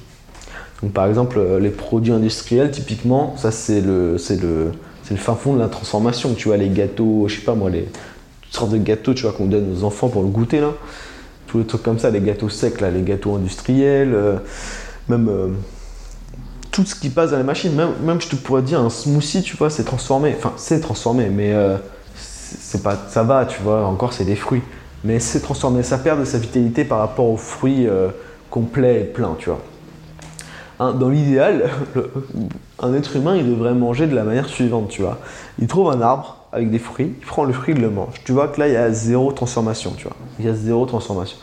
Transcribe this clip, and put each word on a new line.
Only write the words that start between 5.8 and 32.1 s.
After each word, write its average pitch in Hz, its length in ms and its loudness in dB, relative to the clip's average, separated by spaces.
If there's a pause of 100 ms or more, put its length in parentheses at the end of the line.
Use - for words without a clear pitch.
tu 107 160 -2
vois, 104 80 4
les 98 140 2
gâteaux, 101 580 2
je 101 80 -4
sais - 60 -12
pas 120 120 0
moi, 101 140 0
les, 85 140 0 (580)
toutes - 140 -18
sortes 107 160 -2
de 110 80 2
gâteaux, 107 340 2
tu 123 120 -2
vois, 104 80 2
qu'on 101 120 -2
donne 98 320 2
aux 95 80 -2
enfants 104 240 0
pour 110 140 2
le 95 60 2
goûter, 117 300 2
là. 147 140 2 (760)
Tous 120 100 0
les 113 80 2
trucs - 160 -4
comme 113 160 0
ça, 127 100 2
les 104 120 2
gâteaux 104 280 0
secs, - 320 -2
là, 95 100 0
les 92 120 0
gâteaux 98 320 0
industriels, 131 800 2
euh, 101 240 4 (720)
même, 117 180 4
euh, 95 200 0 (1200)
tout 190 160 2
ce - 80 -8
qui 143 160 -4
passe 160 220 2
dans 143 40 2
les 131 60 2
machines, 156 320 0
même, 160 160 2 (120)
même, 165 160 2
je - 100 -6
te 143 80 -2
pourrais 131 260 2
dire, 143 180 2
un 117 80 4
smoothie, 147 540 0
tu - 160 -6
vois, 151 100 4
c'est 156 160 -2
transformé. 135 500 0
Enfin, - 220 -4
c'est 156 240 0
transformé, 117 480 0
mais, 104 240 2
euh, 101 240 4 (380)
c'est, - 440 -16
c'est - 240 -6
pas, 101 140 0 (140)
ça 113 120 2
va, 127 220 4
tu - 160 -6
vois, 107 240 2
encore, 98 300 0
c'est 98 100 -2
des 98 100 2
fruits. 120 280 -2 (420)
Mais 113 160 2
c'est 139 200 -2
transformé, 127 420 0
ça 127 160 0
perd 151 220 2
de 131 40 0
sa 123 140 -2
vitalité 120 480 2
par 110 140 0
rapport 110 260 2
aux 110 100 2
fruits, 131 500 0
euh, 95 220 2 (400)
complets 120 540 2
et - 20 -2
pleins, 95 340 -4
tu - 120 -6
vois. 71 100 -2 (1200)
Hein, 127 120 0
dans 127 160 2
l'idéal, 143 580 4 (120)
<laughs> 139 140 -8
le, - 160 0 (680)